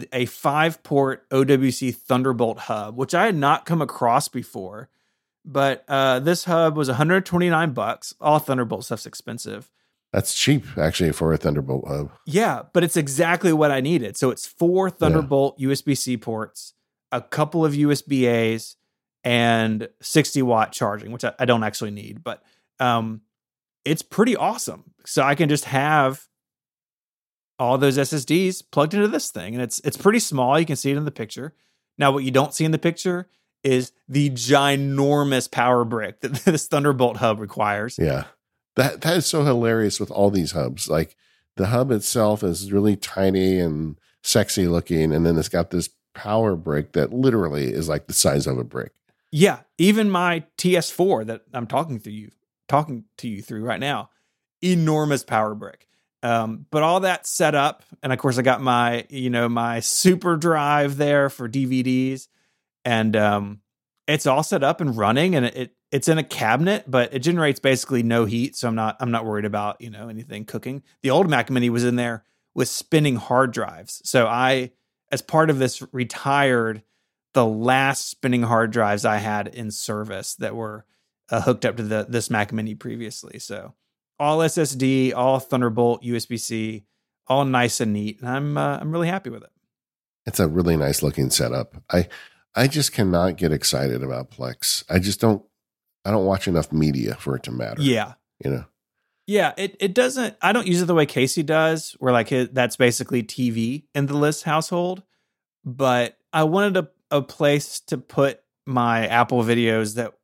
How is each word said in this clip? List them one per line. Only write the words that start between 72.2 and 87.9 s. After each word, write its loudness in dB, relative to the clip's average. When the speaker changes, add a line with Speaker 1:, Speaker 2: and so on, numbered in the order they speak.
Speaker 1:
with 0
spinning 0
hard 2
drives. -10
So 4
I, 0
as -4
part 2
of 2
this, -2
retired 0
the 6
last 0
spinning -2
hard 2
drives 0
I 2
had -4
in -12
service -10
that -8
were, -10
uh, 0
hooked 0
up -2
to -6
the, -4
this -4
Mac -2
Mini -6
previously. -14
So -14
all 2
S 2
S 0
D, 2
all 2
Thunderbolt, 0
U -4
S -4
B -8
C, -8
all 2
nice 2
and 0